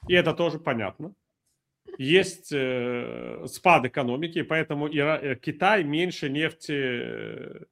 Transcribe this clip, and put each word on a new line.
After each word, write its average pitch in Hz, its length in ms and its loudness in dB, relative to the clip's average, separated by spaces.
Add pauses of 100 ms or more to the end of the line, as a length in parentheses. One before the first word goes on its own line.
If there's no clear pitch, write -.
и 175 60 0
это 165 200 6
тоже 160 260 0
понятно, 139 540 -4 (880)
есть, 180 540 2
э, 120 920 -4
спад 156 380 6
экономики, 143 540 -2
и 151 40 0
поэтому 151 440 -2
Ира-, 151 340 0
э, 139 140 -2
Китай 180 480 2
меньше 156 460 -2
нефти, 151 440 -4
э, 60 1000 -6